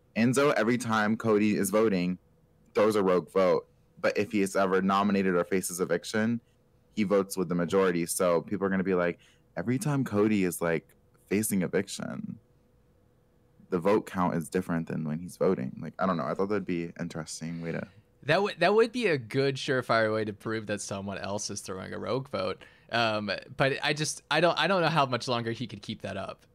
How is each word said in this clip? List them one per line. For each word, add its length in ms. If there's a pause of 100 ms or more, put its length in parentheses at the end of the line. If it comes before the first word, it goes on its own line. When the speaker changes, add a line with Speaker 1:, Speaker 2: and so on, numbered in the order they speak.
(160)
Speaker 1:
Enzo, 380
every 240
time 400
Cody 400
is 140
voting, 480 (560)
throws 200
a 80
rogue 280
vote. 360 (320)
But 180
if 140
he 120
is 120
ever 260
nominated 540
or 80
faces 360
eviction, 600 (560)
he 80
votes 320
with 140
the 60
majority. 500
So 380
people 240
are 20
gonna 140
be 120
like, 240 (380)
"Every 220
time 240
Cody 400
is, 180
like, 340 (340)
facing 340
eviction, 760 (1300)
the 100
vote 260
count 300
is 140
different 380
than 160
when 160
he's 180
voting." 440
Like, 180
I 60
don't 120
know. 80
I 80
thought 160
that'd 160
be 340
interesting 640
way 100
to 160 (360)
Speaker 2:
That 200
would, 160
that 140
would 180
be 160
a 100
good 380
surefire 580
way 120
to 80
prove 340
that 140
someone 360
else 320
is 120
throwing 320
a 60
rogue 300
vote. 340 (280)
Um, 400 (240)
but 280
I 100
just, 280 (100)
I 100
don't, 180
I 80
don't 140
know 80
how 160
much 220
longer 240
he 160
could 140
keep 200
that 160
up. 380